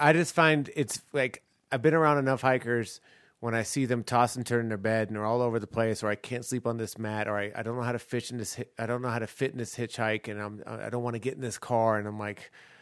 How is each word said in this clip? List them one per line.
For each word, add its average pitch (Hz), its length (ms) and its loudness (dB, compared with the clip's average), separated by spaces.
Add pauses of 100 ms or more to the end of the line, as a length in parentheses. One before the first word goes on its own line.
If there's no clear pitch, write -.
I 151 140 8
just 165 200 2
find 156 400 4
it's - 280 -2 (100)
like, 131 300 -2 (280)
I've 127 120 -2
been 156 100 6
around 156 240 6
enough 131 240 2
hikers 120 640 0 (380)
when 117 140 -2
I 113 80 2
see 135 220 0
them 120 180 0
toss 120 340 4
and 123 100 -4
turn 120 160 2
in 113 80 -2
their 107 80 -2
bed 110 300 2
and 110 100 -6
they're 107 80 -2
all 120 160 2
over 117 160 2
the 104 80 -4
place, 113 360 0
or 110 60 0
I 104 60 2
can't 120 320 -8
sleep 123 200 -2
on 117 120 -2
this 110 180 -6
mat, 107 320 -4
or 104 80 0
I, 101 180 -2
I 113 80 -6
don't 117 140 -4
know 123 60 -4
how 120 100 0
to 120 60 -2
fit - 320 -6
in 123 80 -6
this 104 180 -6
hi-, 120 80 -8 (140)
I 113 80 -4
don't 123 160 -2
know 127 80 -2
how 117 80 -2
to 110 80 -4
fit - 260 -4
in 127 60 -8
this 113 180 -6
hitchhike, 110 520 -2
and 104 120 -6
I'm, 104 260 -8
I 110 220 -8
don't 120 140 -4
wanna 120 160 -4
get 123 160 -4
in 131 80 -10
this 117 160 -6
car, 113 400 2
and 104 100 -4
I'm 104 100 -8
like, 104 320 -8 (320)